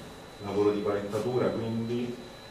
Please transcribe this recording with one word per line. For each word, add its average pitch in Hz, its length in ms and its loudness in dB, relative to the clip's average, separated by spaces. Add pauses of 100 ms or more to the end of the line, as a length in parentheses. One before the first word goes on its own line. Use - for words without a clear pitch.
(440)
lavoro 104 280 6
di 101 80 0
palettatura, 107 680 2
quindi 113 680 -2 (340)